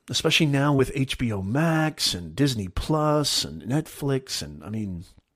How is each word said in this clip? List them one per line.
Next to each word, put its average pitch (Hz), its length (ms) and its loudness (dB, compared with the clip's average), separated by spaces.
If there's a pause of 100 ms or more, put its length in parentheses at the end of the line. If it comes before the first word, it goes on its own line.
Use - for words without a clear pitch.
especially 160 380 2
now 143 260 4
with 135 200 4
H - 240 -2
B 120 140 0
O 98 100 -2
Max 156 720 0
and 82 220 -8
Disney 123 320 0
Plus 151 760 0
and 76 160 -10
Netflix. 135 800 -2
And, 73 240 -12
I 90 40 -10
mean, 98 360 -6 (300)